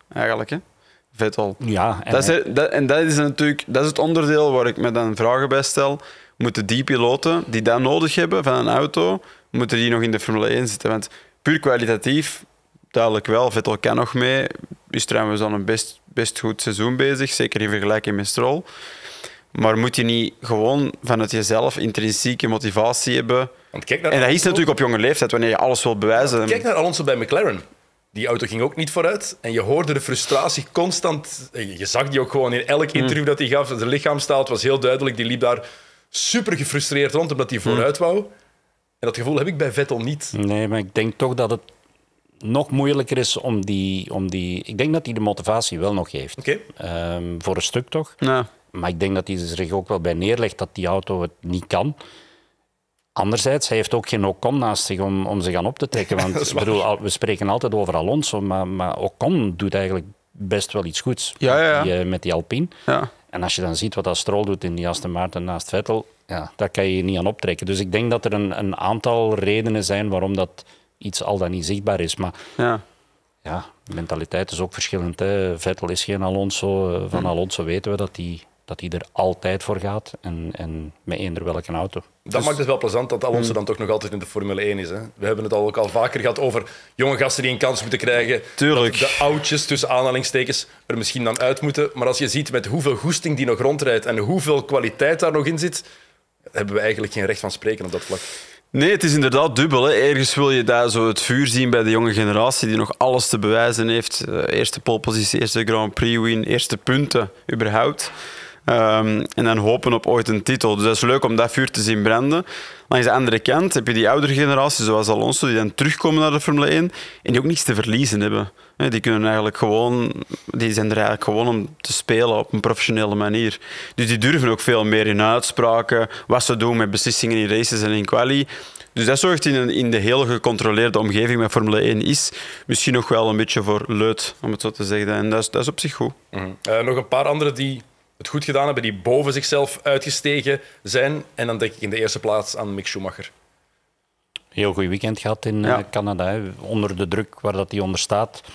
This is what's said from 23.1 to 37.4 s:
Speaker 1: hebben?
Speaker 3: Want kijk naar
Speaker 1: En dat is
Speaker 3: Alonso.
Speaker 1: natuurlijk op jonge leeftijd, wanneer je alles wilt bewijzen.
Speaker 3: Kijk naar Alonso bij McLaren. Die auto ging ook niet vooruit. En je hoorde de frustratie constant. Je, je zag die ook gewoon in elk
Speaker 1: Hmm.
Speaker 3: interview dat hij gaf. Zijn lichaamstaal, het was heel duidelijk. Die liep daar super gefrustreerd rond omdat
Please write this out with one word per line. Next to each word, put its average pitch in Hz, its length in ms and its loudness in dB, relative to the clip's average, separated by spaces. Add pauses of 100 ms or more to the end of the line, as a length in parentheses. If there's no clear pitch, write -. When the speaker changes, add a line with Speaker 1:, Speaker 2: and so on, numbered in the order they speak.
Speaker 1:
hebben? 127 340 0 (200)
Speaker 3:
Want - 140 -12
kijk 151 180 -2
naar 156 100 2
Speaker 1:
En 139 80 4
dat 127 80 4
is 139 60 4
Speaker 3:
Alonso. 180 140 2
Speaker 1:
natuurlijk 165 320 2
op 131 60 2
jonge 117 120 2
leeftijd, 123 320 2
wanneer 117 180 2
je 110 80 2
alles 123 260 2
wilt 113 160 0
bewijzen. 113 480 2
Speaker 3:
Kijk 233 160 0
naar 226 120 0
Alonso 165 300 0
bij 135 120 2
McLaren. 120 440 0 (520)
Die 107 140 -6
auto 120 200 -2
ging 110 160 -4
ook 143 140 -2
niet 160 140 -4
vooruit. 180 500 -2
En 117 120 -6
je 113 80 0
hoorde 147 320 0
de 139 80 0
frustratie 139 720 0
constant. 165 800 -2
Je, 98 260 -10
je 95 80 -6
zag 135 220 0
die 139 120 0
ook 123 100 0
gewoon 127 220 2
in 123 140 -2
elk 147 240 2
Speaker 1:
Hmm. 151 100 0
Speaker 3:
interview 143 260 0
dat 147 120 2
hij 139 100 0
gaf. 135 200 2
Zijn 117 180 -4
lichaamstaal, 143 520 0
het 135 100 0
was 117 140 -2
heel 135 180 2
duidelijk. 127 360 0
Die 117 100 -2
liep 120 140 -2
daar 120 280 0 (420)
super 214 460 -2
gefrustreerd 143 580 0
rond 160 180 0
omdat 131 180 -2